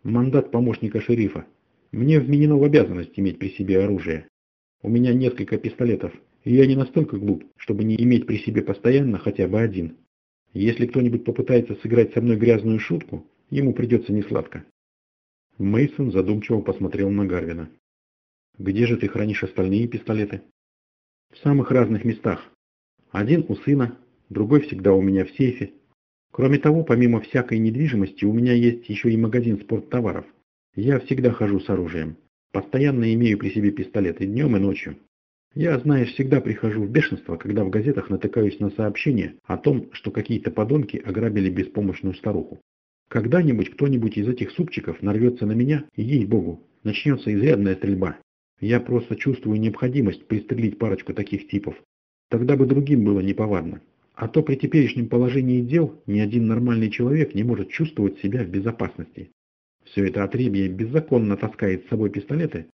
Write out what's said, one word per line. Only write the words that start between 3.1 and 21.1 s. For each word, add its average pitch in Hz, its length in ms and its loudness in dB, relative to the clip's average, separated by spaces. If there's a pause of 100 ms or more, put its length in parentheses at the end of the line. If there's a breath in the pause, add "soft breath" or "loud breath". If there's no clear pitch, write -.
иметь 98 220 -2
при 98 100 -6
себе 95 340 2
оружие. 85 460 -2 (540)
У 98 60 -6
меня 120 260 4
несколько 123 420 0
пистолетов, 113 560 -4 (300)
и 120 120 0
я 135 120 8
не 135 100 2
настолько 135 400 -2
глуп, 98 280 -2 (120)
чтобы 107 280 -4
не 110 120 0
иметь 120 300 4
при 110 100 -2
себе 110 260 -2
постоянно 120 560 0
хотя 98 300 -2
бы 104 120 0
один. 92 360 -4 (560)
Если 113 340 0
кто-нибудь 120 380 0
попытается 120 520 0
сыграть 117 380 2
со 120 60 2
мной 117 160 2
грязную 110 420 4
шутку, - 480 -6 (240)
ему 139 220 0
придётся 113 400 0
несладко». - 520 -4 (920)
Мейсон 117 520 0
задумчиво 107 500 0
посмотрел 98 500 -4
на 101 160 0
Гарвина. 85 440 -6 (880)
«Где 98 280 0
же 117 100 0
ты 101 120 -4
хранишь 104 340 -4
остальные 98 460 -2
пистолеты?» 107 540 -4 (880)